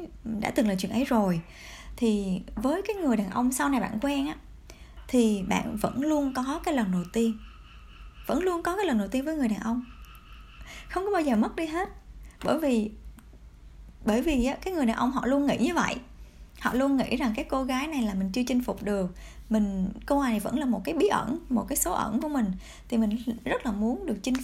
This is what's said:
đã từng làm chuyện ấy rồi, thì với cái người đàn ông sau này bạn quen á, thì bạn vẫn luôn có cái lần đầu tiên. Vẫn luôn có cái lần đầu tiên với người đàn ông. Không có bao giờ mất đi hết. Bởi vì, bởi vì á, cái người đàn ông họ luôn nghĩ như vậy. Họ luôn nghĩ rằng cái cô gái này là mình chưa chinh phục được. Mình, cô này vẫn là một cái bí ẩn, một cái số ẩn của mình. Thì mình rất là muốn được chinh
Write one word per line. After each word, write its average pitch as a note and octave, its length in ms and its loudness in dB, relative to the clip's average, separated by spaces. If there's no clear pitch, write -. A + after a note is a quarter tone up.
đã A3 280 -2
từng A#3+ 160 4
làm F#3+ 100 2
chuyện F#3+ 140 -4
ấy B3 140 2
rồi, F#3+ 360 4
thì G3+ 440 0
với C#4 320 0
cái A4 80 -2
người C#4 220 2
đàn G3 120 0
ông B3 220 2
sau C#4+ 180 2
này B3+ 120 2
bạn G#3+ 200 -2
quen C#4+ 260 0
á, D#4 80 -6
thì G#3+ 400 4
bạn G3+ 300 0
vẫn - 240 0
luôn D4 320 2
có C4 300 -2
cái E4+ 100 2
lần A3 180 2
đầu F3+ 120 2
tiên. A3+ 240 2
Vẫn D4 160 0
luôn F4 200 0
có F4+ 140 0
cái G#4 80 0
lần B3+ 120 2
đầu G3 100 2
tiên C4 180 -2
với D#4+ 100 -2
người C4+ 120 2
đàn G3 120 0
ông. A#3 240 -2
Không F#4 160 -2
có G#4 60 0
bao F4+ 100 4
giờ C4+ 140 4
mất A3 200 2
đi E4 100 -2
hết. E4 240 -2
Bởi C4 160 2
vì, A3+ 320 2
bởi A3+ 160 4
vì C#4+ 240 2
á, C4+ 160 0
cái F#4+ 120 -4
người D4+ 120 2
đàn A3+ 120 2
ông B3 140 2
họ C4 140 -2
luôn C#4+ 200 4
nghĩ A3 120 2
như E4 160 2
vậy. B3+ 220 2
Họ - 140 0
luôn C4+ 240 4
nghĩ A#3 180 2
rằng B3+ 200 0
cái D4+ 140 -4
cô C4+ 140 0
gái C4 240 -2
này D4 140 -2
là G#3 120 2
mình F#3+ 180 0
chưa B3 160 0
chinh B3 160 2
phục - 200 -4
được. G3 320 0
Mình, G3 400 2
cô C#4 180 4
này A3+ 160 2
vẫn A#3 200 0
là D4 60 0
một G3+ 180 2
cái E4+ 120 -2
bí E4 120 6
ẩn, D4 320 0
một G#3+ 200 2
cái C#4+ 80 -2
số - 160 -2
ẩn - 280 0
của D#4 80 -2
mình. A#3+ 220 2
Thì A#3 100 0
mình A3 200 2
rất - 200 -2
là A#3 60 0
muốn A3+ 340 0
được A#3 180 -2
chinh B3+ 200 2